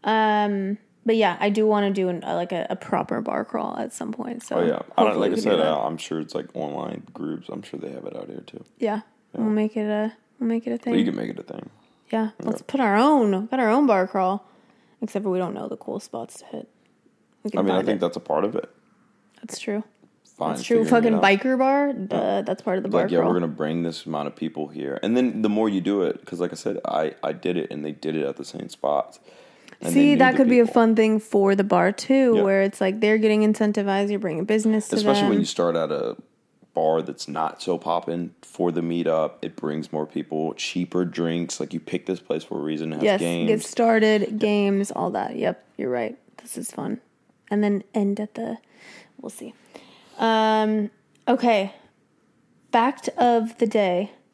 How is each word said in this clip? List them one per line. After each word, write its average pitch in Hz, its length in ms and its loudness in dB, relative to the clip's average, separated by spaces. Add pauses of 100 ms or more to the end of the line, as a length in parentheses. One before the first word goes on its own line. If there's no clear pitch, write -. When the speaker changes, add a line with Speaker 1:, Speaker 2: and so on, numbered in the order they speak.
Speaker 1:
Um, 208 720 2 (280)
but 226 100 4
yeah, 202 240 4
I 208 100 2
do 214 180 2
wanna 208 240 4
do 190 180 0
an, 175 140 -6
uh, 170 120 -4
like, 175 160 -4
a, 180 180 -4
a 190 60 -4
proper - 460 -4
bar - 240 -4
crawl - 320 -6
at - 160 -8
some - 180 -10
point. 240 320 -10
So - 140 -6
Speaker 2:
Oh, - 80 0
yeah. - 0 - (320)
I 92 60 4
don't, 104 40 4
Speaker 1:
hopefully 107 60 2
Speaker 2:
like 90 60 -2
Speaker 1:
we - 60 2
Speaker 2:
I - 40 2
Speaker 1:
can - 60 -2
do 110 60 -4
Speaker 2:
said, 101 180 2
Speaker 1:
that. 78 80 2
Speaker 2:
uh, 76 180 0
I'm 82 120 -4
sure 80 220 -6
it's, - 160 -8
like, 76 180 -6
online 73 500 -8 (100)
groups. 78 360 -8
I'm - 120 -10
sure - 180 -12
they - 120 -10
have 65 140 -12
it - 100 -10
out - 120 -10
here, - 180 -12
too. - 180 -18 (160)
Speaker 1:
Yeah. 214 220 -2 (320)
Speaker 2:
Yeah. - 80 -4
Speaker 1:
We'll 220 100 0
make 214 260 0
it 214 100 -4
a, 214 260 -2 (260)
we'll 233 100 -2
make 226 180 -2
it 240 40 -4
a 233 80 -4 (100)
Speaker 2:
Well, 233 60 2
you - 100 2
Speaker 1:
thing. - 80 -2
Speaker 2:
can - 80 -6
make 57 100 -6
it - 80 -12
a - 40 -14
thing. - 260 -14 (420)
Speaker 1:
Yeah. 220 180 -2 (100)
Speaker 2:
Yeah. - 100 -6
Speaker 1:
Let's - 120 -6
put - 180 -6
our 208 160 4
own, 220 520 4
got 262 120 -2
our 233 100 2
own 269 180 4
bar 190 200 4
crawl. 190 400 -2 (540)
Except 208 220 -6
for 208 60 -2
we 180 80 0
don't 180 160 -4
know - 140 -8
the - 100 -8
cool - 220 -8
spots - 400 -12
to - 60 -20
hit. 226 240 -14 (720)
We 208 80 -6
can - 80 -4
Speaker 2:
I 95 40 2
mean, - 80 2
I - 60 2
Speaker 1:
find 95 100 0
Speaker 2:
think 107 100 0
Speaker 1:
it. 92 40 -2
Speaker 2:
that's 104 160 -2
a - 40 -10
part 78 240 0
of 117 100 -2
it. - 140 -6 (720)
Speaker 1:
That's - 180 -14
true. 214 240 -6 (400)
Speaker 2:
Fine, - 300 -6
Speaker 1:
That's - 100 -8
true. 226 200 2
Speaker 2:
figuring 233 300 4
it 214 60 2
Speaker 1:
Fucking 196 240 6
Speaker 2:
out. - 0 -
Speaker 1:
biker 262 160 0
bar, 277 340 2
duh, 202 220 -6
Speaker 2:
Yeah. 196 260 0
Speaker 1:
that's 196 200 -4
part 185 160 -2
of 190 60 -4
the - 40 -6
Speaker 2:
It's 202 60 -4
Speaker 1:
bar - 100 4
Speaker 2:
like, - 80 -2
yeah, 85 80 4
Speaker 1:
crawl. 82 120 2
Speaker 2:
we're 87 80 2
gonna 85 120 -2
bring 78 320 -2
this 82 220 -6
amount 73 220 -4
of 69 80 -10
people 76 340 -6
here. 69 340 -8
And 110 140 2
then 123 240 2
the 107 80 2
more 110 200 2
you 95 120 0
do 101 220 2
it, - 220 -2
'cause 87 140 -10
like 87 120 -2
I - 40 -12
said, 101 300 -6
I, 80 280 -2 (100)
I 78 100 -2
did 90 240 -4
it 80 140 -4
and 76 140 -10
they 76 60 -8
did 78 240 -6
it 76 100 -2
at 69 120 -6
the 71 80 -12
same - 240 -12
spots. - 500 -2 (600)
And - 80 -6
they - 40 -2
Speaker 1:
See, 285 180 6
Speaker 2:
knew 285 60 4
Speaker 1:
that 262 140 6
Speaker 2:
the 262 60 0
Speaker 1:
could 262 120 6
be 247 100 6
a 233 40 8
Speaker 2:
people. 220 100 0
Speaker 1:
fun 226 220 6
thing 220 240 4
for 196 360 2
the 196 80 2
bar 185 280 4
too, 262 460 4
Speaker 2:
Yeah. 208 60 4
Speaker 1:
where 196 180 4
it's 196 200 0
like 196 200 0
they're 214 160 4
getting 214 240 4
incentivized, 202 680 2
you're 208 100 -2
bringing 196 260 -4
business 214 440 2
to - 60 0
Speaker 2:
Especially 208 280 4
when - 100 4
Speaker 1:
them. - 60 4
Speaker 2:
you 208 60 2
start 85 300 0
at 80 160 -2
a 69 240 -4 (580)
bar 80 280 2
that's - 280 -10
not 76 320 -6
so 90 160 -2
poppin' 85 640 -4
for - 300 -2
the 85 100 -2
meetup, 82 600 0
it - 140 -10
brings 76 380 -6
more 76 120 -4
people, 78 500 -6
cheaper 90 500 -4
drinks. 85 560 -4
Like, 76 120 -8
you 85 60 -6
pick - 260 -8
this 92 140 -4
place - 240 -6
for - 160 -10
a - 20 -6
reason, 78 300 -4
it 78 40 -6
has 76 80 -4
Speaker 1:
Yes, 208 180 2
Speaker 2:
games. 85 260 -2
Speaker 1:
get 220 160 2
started, 214 760 2
games, 202 520 0
all - 200 -2
that. - 260 -4
Yep, - 260 -2 (140)
you're - 120 -4
right. 120 280 -4 (240)
This - 160 -12
is - 140 -10
fun. - 280 -8 (500)
And 208 140 2
then 208 300 0
end 202 260 0
at 214 140 -8
the, 226 240 -8 (640)
we'll - 80 -12
see. - 240 -16 (640)
Um, 220 720 2 (400)
okay. 233 440 2 (1000)
Fact 247 460 2
of 233 400 2
the 233 100 2
day. 202 440 2 (220)